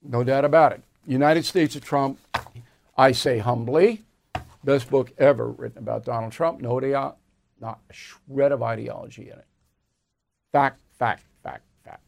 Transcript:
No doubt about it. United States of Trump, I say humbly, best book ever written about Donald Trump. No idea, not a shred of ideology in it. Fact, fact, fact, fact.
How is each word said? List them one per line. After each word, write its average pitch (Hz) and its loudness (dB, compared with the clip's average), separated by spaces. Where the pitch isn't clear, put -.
No 123 -4
doubt 135 2
about 147 6
it. - -14
United 147 2
States 160 0
of 143 -14
Trump, 139 -2
I 131 6
say 123 0
humbly, 123 0
best 135 0
book 131 0
ever 131 2
written 117 -12
about 110 -8
Donald 113 -6
Trump. - -4
No 123 -4
idea, 135 -4
not 113 -14
a - -20
shred 139 -4
of 120 -4
ideology 113 -10
in - -20
it. - -20
Fact, 139 2
fact, 113 -2
fact, - -16
fact. - -20